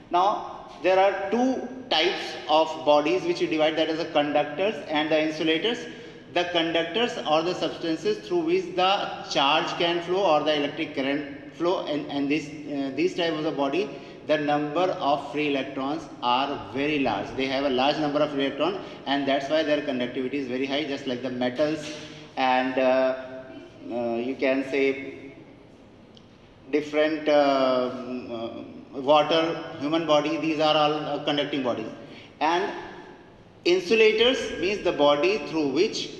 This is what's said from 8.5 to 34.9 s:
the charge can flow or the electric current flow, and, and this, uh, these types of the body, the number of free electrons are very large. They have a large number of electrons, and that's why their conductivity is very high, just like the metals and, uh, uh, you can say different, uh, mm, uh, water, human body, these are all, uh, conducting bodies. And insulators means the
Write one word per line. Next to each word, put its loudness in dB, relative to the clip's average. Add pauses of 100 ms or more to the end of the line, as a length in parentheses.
the 0
charge 2 (100)
can 0
flow 0
or 4
the 2
electric -4
current -4 (160)
flow, 0
and, -4
and -2
this, 0
uh, -6
these 0
types 0
of -2
the 0
body, -2 (360)
the 2
number 0 (240)
of -2
free -2
electrons -4 (200)
are 0
very 0
large. 0
They 0
have 0
a 0
large 2
number 0
of 0
electrons, -2 (260)
and 0
that's 0
why 2
their 2
conductivity -4
is -4
very -2
high, -2
just -6
like -4
the -6
metals -2 (460)
and, 2
uh, 4 (760)
uh, -2
you -4
can 0
say -2 (1400)
different, 2
uh, 4
mm, -10
uh, -6
water, 4 (180)
human 0
body, 2
these 0
are 4
all, 4
uh, -4
conducting -2
bodies. -4 (480)
And 0 (960)
insulators 4
means -2
the 2